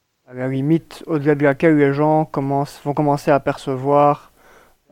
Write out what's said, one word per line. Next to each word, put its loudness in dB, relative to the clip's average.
à -20
la -8
limite -4
au-delà 0
de -2
laquelle 2
les 4
gens 0
commencent, -6
vont -4
commencer 0
à 2
percevoir, 0